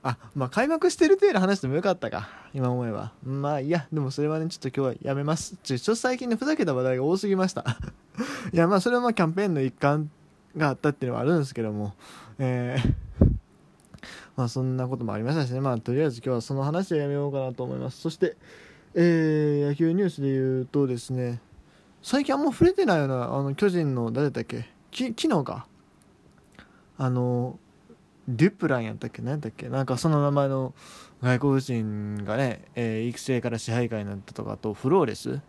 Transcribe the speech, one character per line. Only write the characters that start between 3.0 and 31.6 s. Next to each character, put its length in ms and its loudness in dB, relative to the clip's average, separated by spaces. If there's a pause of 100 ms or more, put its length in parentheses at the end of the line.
ま 280 -4
あ、 80 0
い 80 -4
い 20 -4
や、 240 0
で 60 0
も 100 0
そ 140 -2
れ 60 0
は 100 -2
ね、 80 -4
ち 80 -8
ょ 20 -20
っ 20 -20
と 100 -6
今 260 -2
日 20 -18
は 120 -8
や 40 -2
め 100 -2
ま 140 0
す。 240 -10
ち 140 -2
ょ-、 20 -4
ち 140 0
ょ 20 4
っ 20 4
と 60 -8
最 160 0
近 100 -8
ね、 80 0
ふ 80 -6
ざ 140 0
け 80 2
た 80 0
話 80 0
題 160 2
が 60 -2
多 140 2
す 100 -2
ぎ 80 2
ま 120 2
し 60 -4
た。 240 -4 (320)
<laughs> 420 -8
い 60 2
や、 100 6
ま 100 4
あ、 40 4
そ 80 4
れ 60 6
は 80 2
ま 60 4
あ、 40 2
キ 80 2
ャ 60 6
ン 60 0
ペ 100 0
ー 40 2
ン 60 2
の 80 2
一 120 0
環 360 2 (480)
が 120 4
あ 20 2
っ 40 0
た 140 2
っ 40 0
て 120 -4
い 40 0
う 20 -2
の 60 -2
は 40 -2
あ 40 0
る 100 4
ん 60 4
で 40 0
す 80 -12
け 80 -4
ど 100 -2
も、 220 -4 (460)
え 400 0
ー、 520 4 (380)
<laughs> 680 -20
ま 100 0
あ、 20 -2
そ 160 -2
ん 120 0
な 120 -2
こ 100 -4
と 80 -6
も 80 -4
あ 60 -4
り 40 -4
ま 100 -2
し 20 0
た 100 0
し 60 -6
ね。 100 -4
ま 120 0
あ、 40 0
と 160 -4
り 80 2
あ 60 2
え 20 2
ず 80 -6
今 160 -4
日 40 2
は 40 -2
そ 140 -6
の 80 -2
話 300 -2
は 40 2
や 100 0
め 60 -2
よ 140 -2
う 40 -4
か 100 -4
な 120 -4
と 100 -8
思 120 -6
い 20 -6
ま 140 -6
す。 100 -20
そ 80 -4
し 80 -8
て、 200 -2 (580)
え 680 4
ー、 20 0
野 80 0
球 160 2
ニ 100 2
ュ 60 2
ー 20 0
ス 140 -8
で 80 2
言 300 0
う 40 -4
と 220 2
で 100 -2
す 140 -10
ね、 280 -2 (640)
最 240 0
近 80 0
あ 60 0
ん 40 0
ま 80 2
触 140 4
れ 80 6
て 140 2
な 80 4
い 20 4
よ 80 2
う 20 -2
な、 180 0
あ 180 -2
の、 100 -2
巨 160 2
人 240 0
の、 180 -2
誰 200 0
だ 100 -4
っ 40 -6
け？ 220 -8 (220)
き-、 260 -6
昨 140 -2
日 140 2
か。 240 -8 (1300)
あ 100 0
の、 520 0 (680)
デ 220 4
ュ 60 -2
プ 120 -2
ラ 100 2
ン 80 -2
や 80 -6
っ 40 -8
た 100 -10
っ 20 -8
け？ 140 -12
何 80 -4
や 60 -2
っ 20 -6
た 100 -8
っ 20 -8
け？ 160 -12
な 140 -2
ん 40 0
か 120 -2
そ 100 0
の 140 4
名 80 2
前 180 2
の 280 -2 (480)
外 160 4
国 200 4
人 640 -4